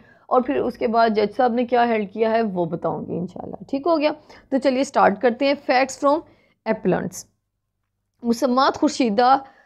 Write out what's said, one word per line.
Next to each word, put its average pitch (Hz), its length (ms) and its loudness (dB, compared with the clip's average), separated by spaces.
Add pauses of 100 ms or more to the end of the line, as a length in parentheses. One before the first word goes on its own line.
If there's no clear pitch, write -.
(300)
और 254 120 4
फिर 277 160 -4
उसके - 300 -4
बाद 226 260 2
जज 208 180 0
साहब 240 240 0
ने 247 100 0
क्या 240 180 2
हेल्ड 220 280 -2
किया 220 180 -2
है 226 120 0
वो 180 240 -2
बताऊंगी 165 520 -6
इंशाल्लाह। - 460 -12
ठीक 277 220 -6
हो 330 120 2
गया, 302 140 0 (400)
तो 269 60 0
चलिए 262 260 0
स्टार्ट 196 360 2
करते 247 260 0
हैं। 277 200 -2
Facts 262 380 0
from 294 180 2 (460)
appellants। 185 580 -2 (1000)
मुसम्मात 254 520 0
खुर्शीदा 262 680 2 (200)